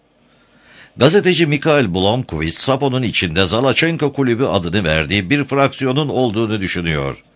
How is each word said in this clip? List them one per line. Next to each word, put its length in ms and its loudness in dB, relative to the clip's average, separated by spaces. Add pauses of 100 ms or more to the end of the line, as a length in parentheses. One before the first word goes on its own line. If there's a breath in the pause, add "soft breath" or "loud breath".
(960 soft breath)
Gazeteci 480 4
Mikhail 480 2
Blomqvist, 640 -2
Sapo'nun 440 0
içinde 440 0
Zalachenko 680 0
Kulübü 320 0
adını 380 0
verdiği 460 0
bir 140 0
fraksiyonun 640 -2
olduğunu 520 0
düşünüyor. 640 -4 (120)